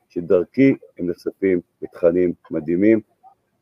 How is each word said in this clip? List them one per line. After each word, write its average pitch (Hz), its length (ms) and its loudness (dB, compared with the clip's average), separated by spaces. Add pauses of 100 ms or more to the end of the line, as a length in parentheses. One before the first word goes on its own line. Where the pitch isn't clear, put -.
שדרכי 92 680 0 (240)
הם 87 120 -6
נחשפים 90 500 -4 (220)
לתכנים 87 500 0 (180)
מדהימים. 87 500 0 (600)